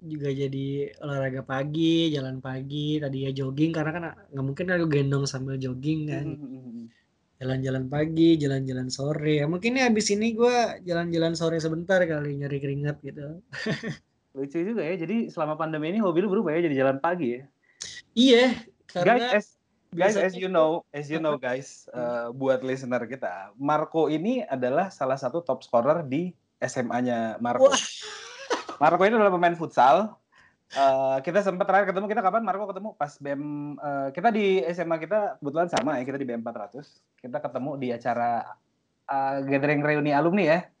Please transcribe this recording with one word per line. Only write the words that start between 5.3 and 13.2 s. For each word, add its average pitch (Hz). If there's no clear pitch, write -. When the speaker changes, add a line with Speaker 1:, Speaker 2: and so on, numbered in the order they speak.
Speaker 1:
jogging 131
kan. 147
Speaker 2:
Hmm, 156
hmm, 131
hmm, 127
hmm. 117
Speaker 1:
Jalan-jalan 131
pagi, 160
jalan-jalan 135
sore. 147
Ya -
mungkin 180
nih 254
abis 214
ini 208
gue 240
jalan-jalan 170
sore 165
sebentar 165
kali 151
nyari 143
keringat 143
gitu. 147